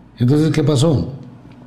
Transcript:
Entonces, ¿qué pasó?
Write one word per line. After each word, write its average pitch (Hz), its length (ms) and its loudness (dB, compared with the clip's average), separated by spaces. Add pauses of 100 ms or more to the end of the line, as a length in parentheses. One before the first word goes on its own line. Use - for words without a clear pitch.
(200)
Entonces, 147 320 2
¿qué 156 120 0
pasó? 135 520 0 (520)